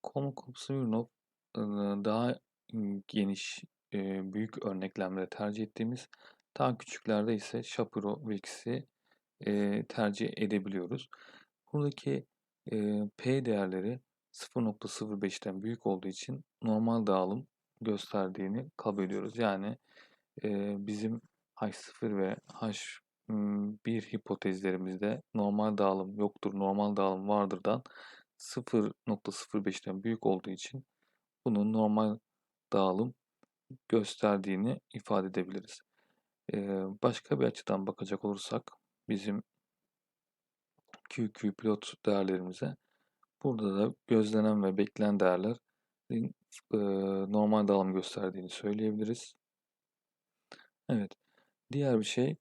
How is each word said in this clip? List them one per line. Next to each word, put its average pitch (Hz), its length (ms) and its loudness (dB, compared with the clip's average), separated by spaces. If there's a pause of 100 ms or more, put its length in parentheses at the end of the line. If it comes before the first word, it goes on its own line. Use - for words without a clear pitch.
Kolmogorov, 139 520 -6
Smirnov, 117 500 0 (520)
eee, 110 60 0 (420)
daha, 117 340 2 (340)
ıı, 101 340 -2
geniş, 98 560 -2 (280)
eee, 95 320 -2
büyük 104 420 -4
örneklemleri 95 640 -2
tercih 107 340 -4
ettiğimiz, 117 440 -4 (500)
daha 127 200 2
küçüklerde 110 580 0
ise 110 280 -4
Shapiro-Wilks'i, 104 1200 -4 (580)
eee, 104 420 2
tercih 107 500 0
edebiliyoruz. 98 720 -2 (640)
Buradaki, 143 520 -2 (460)
eee, 104 460 0
P 131 280 0
değerleri 101 540 0 (320)
sıfır - 320 -4
nokta 107 240 -2
sıfır 104 340 -4
beşten 95 420 -4
büyük 113 240 -4
olduğu 95 200 0
için 131 360 -8 (180)
normal 113 460 2
dağılım 95 400 2 (340)
gösterdiğini 101 960 -2
kabul 101 260 -2
ediyoruz. 101 340 -4
Yani, 104 400 0 (680)
eee, 101 360 0
bizim 104 420 -2 (340)
H 104 160 -2
sıfır - 460 -4
ve 95 200 0 (160)
H 110 180 -2 (1120)
bir 113 160 0
hipotezlerimizde 95 1200 -2 (120)
normal 104 440 2
dağılım 98 420 2
yoktur, 101 400 0
normal 101 360 2
dağılım 98 320 2
vardırdan 101 560 2 (540)
sıfır 110 560 0 (140)
nokta 101 240 -2
sıfır - 340 -4
beşten 95 380 -4
büyük 113 220 -2
olduğu 95 240 2
için - 360 -10 (600)
bunun 107 280 4
normal 107 440 4 (560)
dağılım 98 400 4 (760)
gösterdiğini 101 880 2 (140)
ifade 101 340 0
edebiliriz. 95 540 -6 (720)
Eee, 98 300 -2 (200)
başka 131 360 2
bir 127 60 6
açıdan 98 420 0
bakacak 98 380 -6
olursak 101 460 -4 (380)
bizim 101 340 -2 (1700)
Q 110 240 -2
Q 101 200 -2
pilot - 520 -2
değerlerimize 92 680 0 (680)
burada 107 340 0
da 117 180 2 (120)
gözlenen 107 560 4
ve 95 140 4
beklenen 101 420 4
değerlerin, 95 400 4 (500)
eee, 117 220 -2 (1000)
normal 107 360 6
dağılım 95 260 6
gösterdiğini 95 560 -2
söyleyebiliriz. 107 840 -2 (1600)
Evet. 104 320 -2 (520)
Diğer 135 260 4
bir 104 60 2
şey 139 360 0